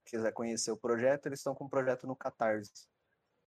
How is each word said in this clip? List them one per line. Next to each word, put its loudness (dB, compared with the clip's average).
Quiser 0
conhecer -2
o -4
projeto, 2
eles -6
estão -4
com -10
um -10
projeto 0
no -4
Catarse. -2